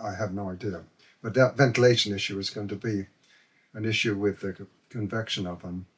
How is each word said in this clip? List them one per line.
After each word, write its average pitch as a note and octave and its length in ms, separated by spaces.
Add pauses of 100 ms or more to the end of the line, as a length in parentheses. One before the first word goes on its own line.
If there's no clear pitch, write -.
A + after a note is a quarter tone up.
I G2+ 100
have F#2 200
no G2 180
idea. F2+ 300 (420)
But A2+ 100
that B2+ 220
ventilation A#2+ 580
issue G2 240
is G2 140
going G#2 160
to G2+ 80
be G2+ 320 (680)
an A2 120
issue A2 300
with G2 260
the F#2+ 120
co-, F#2+ 140 (220)
convection G#2+ 580
oven F2+ 380 (120)